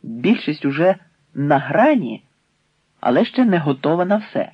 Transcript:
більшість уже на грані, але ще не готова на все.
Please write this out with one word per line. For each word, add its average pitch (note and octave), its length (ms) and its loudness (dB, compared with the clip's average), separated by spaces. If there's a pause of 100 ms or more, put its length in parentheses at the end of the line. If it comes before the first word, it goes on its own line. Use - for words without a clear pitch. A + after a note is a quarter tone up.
більшість C#3+ 600 -2
уже D#3+ 300 0 (380)
на C#3+ 240 0
грані, C#3+ 680 0 (760)
але D3 260 2
ще B3+ 200 0
не F#3+ 120 2
готова D3+ 480 0
на G#3 120 0
все. - 360 -6